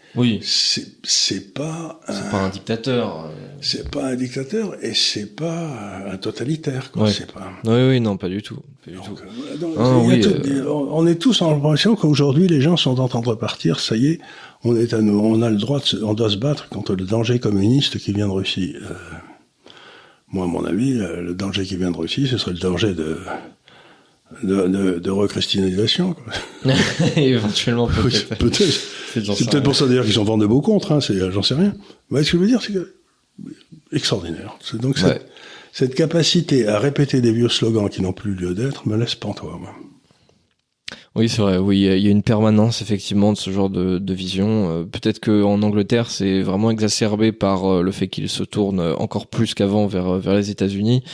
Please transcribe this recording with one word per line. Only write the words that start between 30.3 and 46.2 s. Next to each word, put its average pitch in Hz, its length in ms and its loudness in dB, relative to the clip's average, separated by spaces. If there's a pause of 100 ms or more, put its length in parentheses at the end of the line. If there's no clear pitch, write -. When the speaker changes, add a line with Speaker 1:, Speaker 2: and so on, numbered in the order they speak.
Speaker 2:
beaucoup 147 240 4
contre, 185 200 2
hein, 147 80 4
c'est, 92 300 0
j'en 98 120 -2
sais 127 120 0
rien. 196 200 0 (360)
Mais 147 140 2
ce - 80 -2
que 175 60 4
je 180 40 4
veux 202 60 4
dire, 240 120 4
c'est - 120 -8
que, 180 220 -6 (960)
extraordinaire. 85 680 -4
C'est, 113 200 -10
donc, 139 160 -2
Speaker 1:
Ouais. 160 60 -2
Speaker 2:
cette, - 260 0 (440)
cette 127 220 -2
capacité 156 720 2
à 104 140 2
répéter 135 400 2
des 117 100 4
vieux 117 200 2
slogans 110 380 2
qui 98 140 -4
n'ont 92 120 -2
plus 101 200 -6
lieu 90 200 -4
d'être 131 340 -4
me 107 80 0
laisse 120 180 -2
pantois, - 460 -10
moi. - 160 -16 (1400)
Speaker 1:
Oui, 113 140 2
c'est 110 100 -2
vrai. 98 160 4
Oui, 98 220 4
il 98 60 6
y 95 40 6
a, 95 80 4
il 98 80 2
y 104 40 6
a - 20 6
une 101 120 4
permanence, 110 600 4
effectivement, 101 500 0
de 101 60 -2
ce - 120 -6
genre 98 200 0
de, 92 280 0
de 95 160 -4
vision. 95 560 0
Euh, 85 140 -4
peut-être 110 340 -4
que 104 240 2
en 101 200 2
Angleterre, 107 480 0
c'est 95 320 0